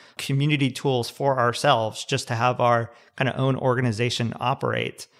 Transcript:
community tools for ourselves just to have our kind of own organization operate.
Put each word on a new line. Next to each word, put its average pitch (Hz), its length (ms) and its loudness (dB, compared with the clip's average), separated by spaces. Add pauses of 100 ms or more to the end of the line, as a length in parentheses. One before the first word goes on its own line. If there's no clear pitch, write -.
(180)
community 143 540 0
tools 127 360 0
for 139 300 0
ourselves 120 640 2
just 131 240 -4
to 123 60 -4
have 120 260 0
our 117 300 2 (240)
kind 127 160 -2
of - 80 -4
own 131 160 2
organization 120 880 -2
operate. - 640 -4 (140)